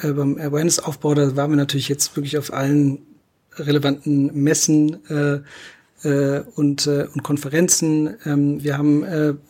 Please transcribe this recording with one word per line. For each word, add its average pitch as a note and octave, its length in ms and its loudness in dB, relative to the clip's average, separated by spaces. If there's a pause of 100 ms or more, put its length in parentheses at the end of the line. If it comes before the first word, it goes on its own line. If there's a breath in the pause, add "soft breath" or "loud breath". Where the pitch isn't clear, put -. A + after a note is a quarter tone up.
äh, D3 120 -2
beim C#3 240 -2
Awareness-Aufbau, D3+ 760 -2
da C#3 220 2
waren C#3+ 160 0
wir D3 60 4
natürlich C#3 320 0
jetzt - 260 -4
wirklich C#3+ 220 -4
auf - 160 -6
allen C#3 460 2 (580)
relevanten C#3+ 760 0
Messen, D3+ 640 2 (120)
äh, C#3+ 320 -2 (640 loud breath)
äh, C#3+ 400 0 (120)
und, C#3+ 320 0
äh, C#3+ 260 0
und C#3 80 -4
Konferenzen. D#3 960 0 (100)
Ähm, C#3+ 380 0
wir C#3+ 140 -2
haben, D3 260 2
äh, D3+ 300 0 (160)